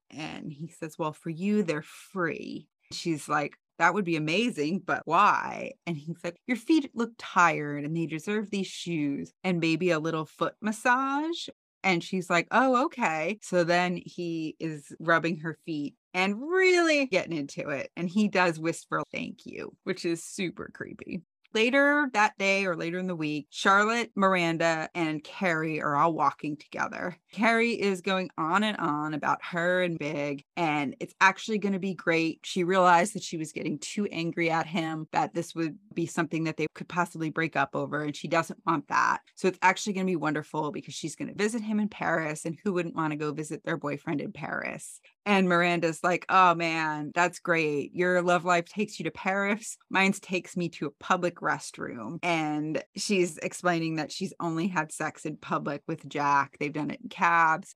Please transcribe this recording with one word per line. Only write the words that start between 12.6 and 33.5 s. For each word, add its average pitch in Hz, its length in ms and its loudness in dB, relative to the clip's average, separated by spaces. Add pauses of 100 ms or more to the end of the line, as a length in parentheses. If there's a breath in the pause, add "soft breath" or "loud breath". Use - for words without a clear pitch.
okay." 185 580 -2
So 180 220 2
then 175 320 2
he 165 640 -6
is 156 400 -8
rubbing 165 380 2
her 156 280 -8
feet 147 300 -6 (180)
and 196 260 0
really 339 640 4
getting 170 300 0
into 143 340 -6
it. 139 260 -6
And 175 120 -2
he 208 200 2
does 180 320 2
whisper, 160 500 -4
"Thank - 340 -10
you," - 380 -12
which 190 220 -6
is 165 180 -2
super - 500 -8
creepy. - 500 -10 (320)
Later 277 600 4
that 208 240 2
day 196 260 2
or 180 100 0
later 170 240 -4
in 185 100 -4
the 180 60 -2
week, 151 360 -4
Charlotte, 214 640 4
Miranda, 165 800 2
and 156 280 -2
Carrie 160 600 0
are 147 140 0
all 160 180 4
walking 147 420 0
together. - 600 -6 (120)
Carrie 226 480 2
is 190 220 0
going 185 380 -2
on 175 240 2
and 214 160 0
on 151 340 -2
about 147 320 -2
her 180 380 0
and 170 160 -2
Big, 147 460 -4 (120)
and 151 420 0
it's - 220 -10
actually 196 380 4
gonna 196 200 0
be 190 140 -4
great. 165 500 0
She 180 220 -2
realized 180 500 6
that 180 80 -8
she - 140 -8
was 156 160 -6